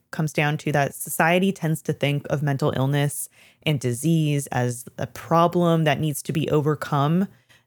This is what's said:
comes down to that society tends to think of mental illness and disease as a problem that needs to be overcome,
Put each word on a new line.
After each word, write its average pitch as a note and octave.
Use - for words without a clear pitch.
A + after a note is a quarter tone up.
comes D#3
down D3+
to D3+
that C#3+
society F3+
tends D#3+
to D#3
think C#3+
of D3
mental C#3+
illness C#3+
and D3+
disease C#3+
as B2
a A2
problem E3+
that C#3+
needs D3+
to -
be D3
overcome, D3+